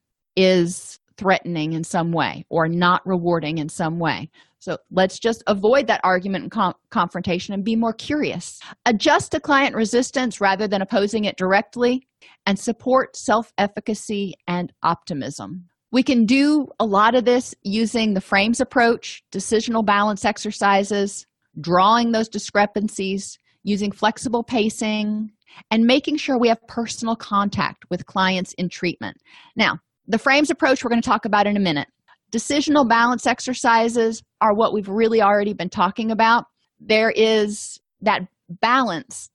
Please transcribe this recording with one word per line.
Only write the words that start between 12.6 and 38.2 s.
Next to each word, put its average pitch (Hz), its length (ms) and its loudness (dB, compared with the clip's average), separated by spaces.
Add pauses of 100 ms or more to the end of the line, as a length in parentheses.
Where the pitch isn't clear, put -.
self-efficacy 208 1160 -4 (140)
and 175 260 -4 (100)
optimism. 147 840 -6 (220)
We 254 120 2
can 240 220 4
do 277 420 2 (120)
a 226 60 0
lot 214 300 4
of 247 80 2
this 247 400 0
using 214 500 0
the 185 80 0
frames 208 380 0
approach, 240 720 0
decisional 226 540 -2
balance 202 400 0
exercises, 202 1000 0 (360)
drawing 202 500 4
those 226 160 0
discrepancies, 202 1120 -4 (240)
using 202 280 -2
flexible 226 520 -2
pacing, 214 880 -4 (400)
and 226 140 4
making 285 320 2
sure 277 200 -2
we 233 120 4
have 226 180 -2
personal 226 480 -6
contact 202 720 -2
with 180 160 -6
clients 185 480 -2
in 180 140 -4
treatment. 165 500 -6 (380)
Now, 180 240 0 (260)
the 220 140 -2
frames 285 320 2
approach 277 320 0
we're 240 60 -4
gonna 233 120 2
talk 226 240 -2
about 208 220 2
in 208 80 0
a 202 60 0
minute. 160 260 -2 (440)
Decisional 285 560 0
balance 233 380 2
exercises 233 960 0 (180)
are 214 140 4
what 220 180 2
we've 196 160 -4
really 220 340 2
already 202 320 2
been 185 160 -6
talking 214 420 -2
about. 226 340 2 (340)
There 220 360 2
is 214 640 0 (220)
that 202 200 0 (400)